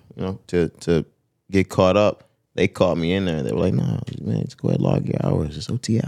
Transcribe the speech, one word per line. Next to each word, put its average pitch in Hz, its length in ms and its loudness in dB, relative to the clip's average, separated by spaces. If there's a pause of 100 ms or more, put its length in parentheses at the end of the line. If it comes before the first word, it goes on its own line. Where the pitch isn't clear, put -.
(160)
you 92 80 -10
know, 95 240 -8
to, 85 220 0 (120)
to 85 240 0 (460)
get 95 180 2
caught 92 260 4
up. 104 340 2 (260)
They 92 120 2
caught 90 320 2
me 85 140 0
in 98 120 0
there. 80 160 -2
They 57 100 -2
were 71 100 0
like, 92 120 2
"No, - 260 0 (220)
man, - 220 -2
just - 160 -10
go - 100 -4
ahead, 50 100 2
log 50 280 0
your - 160 -2
hours. 76 340 -2
It's - 140 -10
O 117 60 -4
T 113 300 -2